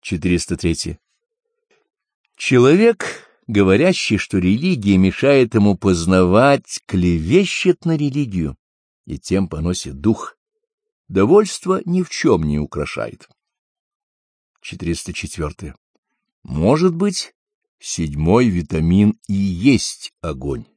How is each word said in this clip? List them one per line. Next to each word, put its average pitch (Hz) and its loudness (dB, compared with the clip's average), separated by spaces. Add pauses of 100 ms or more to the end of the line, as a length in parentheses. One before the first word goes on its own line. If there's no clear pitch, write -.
Четыреста 87 -4
третье. 82 -6 (1400)
Человек, 160 2 (200)
говорящий, 104 2
что - -4
религия 101 2
мешает 123 2
ему 104 4
познавать, 92 2
клевещет 90 0
на 165 0
религию 127 -4 (480)
и - -10
тем 95 -2
поносит 78 -6
дух. - -2 (720)
Довольство 180 2
ни 180 -2
в 165 -6
чем 95 0
не 73 -2
украшает. - -10 (1300)
Четыреста 85 -8
четвертое. - -10 (720)
Может 151 0
быть, 190 -4 (460)
седьмой 82 0
витамин 87 0
и 104 -6
есть 98 -2
огонь. 71 -8 (100)